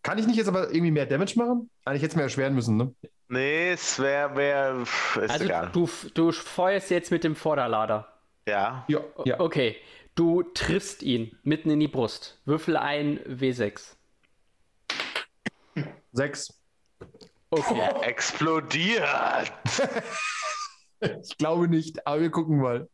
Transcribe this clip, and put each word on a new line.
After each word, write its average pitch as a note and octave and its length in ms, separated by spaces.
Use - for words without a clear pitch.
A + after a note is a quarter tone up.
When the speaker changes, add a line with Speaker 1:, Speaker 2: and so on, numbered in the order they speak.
Speaker 1:
Kann F#3 160
ich A3 80
nicht A#3 100
jetzt G#3 120
aber F#3 220
irgendwie E3 220
mehr C#3+ 140
Damage C#3+ 300
machen? A#3+ 320
Eigentlich C3+ 180
hätte D#3 100
es E3 40
mir D3+ 60
erschweren C3+ 320
müssen, A2+ 220
ne? B2 180
Speaker 2:
Nee, D3+ 440
es - 260
wär, C#3 380
wär, C#3 500
pff, - 300
ist G#2+ 140
Speaker 3:
Also D#3 140
Speaker 2:
egal. F2 280
Speaker 3:
du F3 120
f-, - 300
du E3 180
feuerst F#3+ 580
jetzt F3 200
mit E3 140
dem D#3+ 100
Vorderlader. A2+ 800
Speaker 2:
Ja. G#2+ 420
Speaker 1:
Ja, D3 120
Speaker 3:
O-, - 80
Speaker 1:
ja. B2+ 160
Speaker 3:
okay. D3+ 360
Du E3+ 300
triffst - 580
ihn A#2 400
mitten D3+ 260
in D3+ 120
die D3+ 80
Brust. - 560
Würfel D#3 320
ein D3 500
W C3 260
sechs. A2 440
Speaker 1:
Sechs. C#3 460
Speaker 3:
Okay. D#3 300
Speaker 2:
<laughs> - 80
Explodiert! D3 1500
Speaker 1:
<laughs> - 240
Ich - 140
glaube E3+ 320
nicht, D#3+ 380
aber D3+ 160
wir E3 80
gucken D#3+ 280
mal. B2+ 360